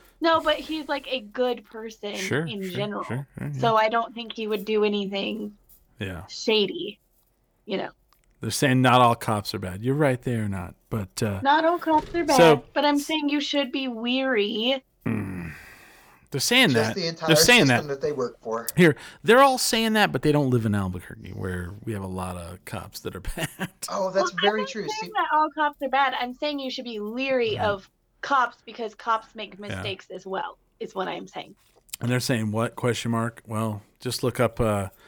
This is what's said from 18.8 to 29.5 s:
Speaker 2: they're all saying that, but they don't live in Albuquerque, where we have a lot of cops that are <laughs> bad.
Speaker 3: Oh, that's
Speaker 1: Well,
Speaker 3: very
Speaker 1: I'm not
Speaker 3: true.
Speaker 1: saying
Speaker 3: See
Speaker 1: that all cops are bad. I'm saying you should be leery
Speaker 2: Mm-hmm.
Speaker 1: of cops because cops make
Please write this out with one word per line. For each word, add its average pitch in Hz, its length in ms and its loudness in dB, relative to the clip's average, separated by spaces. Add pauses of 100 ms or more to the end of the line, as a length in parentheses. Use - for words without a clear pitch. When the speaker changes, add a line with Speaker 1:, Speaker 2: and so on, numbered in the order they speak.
Speaker 2:
they're 226 180 8
all 269 160 6
saying 226 360 2
that, 196 180 4
but 139 80 -2
they 151 120 4
don't 143 180 4
live 117 160 4
in 104 80 2
Albuquerque, 95 560 -4
where 92 420 -6 (120)
we 117 100 -6
have 98 80 -8
a 95 40 -8
lot 92 300 -8
of 87 300 -14
cops - 340 -12
that 95 160 -8
are 92 40 -12
<laughs> - 160 -6
bad. 160 120 -6 (420)
Speaker 3:
Oh, 190 200 -2
that's 185 240 0
Speaker 1:
Well, 175 80 -8
Speaker 3:
very 208 180 2
Speaker 1:
I'm 208 40 -2
not 208 40 -6
Speaker 3:
true. 208 140 -8
Speaker 1:
saying - 80 -6 (100)
Speaker 3:
See 359 140 -10
Speaker 1:
that 339 180 0
all 311 220 4
cops 294 280 -2
are 269 60 -2
bad. 262 320 2
I'm 247 140 -6
saying 294 240 -4
you 262 120 -6
should 254 140 -8
be 226 160 -8
leery 240 560 0
Speaker 2:
Mm-hmm. - 80 -2
Speaker 1:
of 202 240 -2 (340)
cops 254 440 2
because 220 280 -8
cops - 400 -4
make 208 240 -12